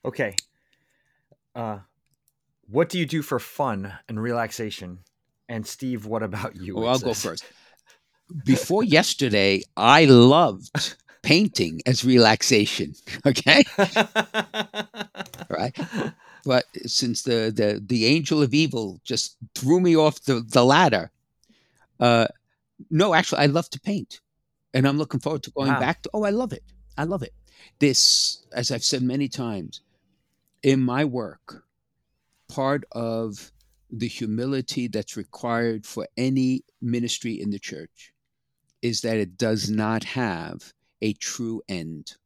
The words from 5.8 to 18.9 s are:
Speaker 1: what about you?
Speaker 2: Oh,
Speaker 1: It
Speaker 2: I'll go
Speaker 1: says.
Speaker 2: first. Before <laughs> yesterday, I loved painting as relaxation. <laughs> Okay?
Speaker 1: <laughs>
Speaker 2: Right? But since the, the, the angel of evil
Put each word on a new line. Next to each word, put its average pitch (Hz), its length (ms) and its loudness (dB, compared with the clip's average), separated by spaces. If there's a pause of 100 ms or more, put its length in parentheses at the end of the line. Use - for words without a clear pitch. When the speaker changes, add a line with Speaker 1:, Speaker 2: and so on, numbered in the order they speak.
Speaker 1:
what 110 160 -4
about 104 320 -8
you? 92 220 -10
Speaker 2:
Oh, 110 80 -4
Speaker 1:
It - 20 0
Speaker 2:
I'll 127 120 2
go 117 140 -2
Speaker 1:
says. 101 100 -6
Speaker 2:
first. 85 220 -8 (1000)
Before 170 380 2
<laughs> 156 160 6
yesterday, 101 640 2 (160)
I 139 280 8
loved 135 920 6 (260)
painting 131 640 0
as 123 180 0
relaxation. 110 920 4 (140)
<laughs> - 180 -14
Okay? 147 360 4 (140)
Speaker 1:
<laughs> 196 160 0 (1600)
Speaker 2:
Right? - 280 -6 (680)
But 127 180 2 (220)
since 120 380 -2
the, 113 300 0
the, 104 320 0
the 113 200 0
angel 151 360 2
of 127 120 2
evil 127 500 0